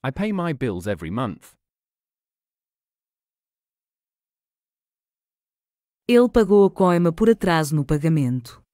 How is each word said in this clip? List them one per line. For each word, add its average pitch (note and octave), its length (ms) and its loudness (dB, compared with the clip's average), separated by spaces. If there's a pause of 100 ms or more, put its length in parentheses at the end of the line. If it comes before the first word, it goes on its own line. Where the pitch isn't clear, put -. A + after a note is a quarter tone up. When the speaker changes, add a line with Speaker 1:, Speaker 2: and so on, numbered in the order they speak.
Speaker 1:
I C3+ 60 -4
pay G#3 220 -6
my E3+ 200 -4
bills G#2 360 -6
every E2+ 220 -8
month. G#2+ 440 -10 (4000)
Speaker 2:
Ele A#3+ 220 4
pagou G3+ 380 4
a F#3 40 2
coima F3 420 0
por A3+ 180 0
atraso D#3+ 440 0
no D3 100 0
pagamento. C#3+ 800 -4 (120)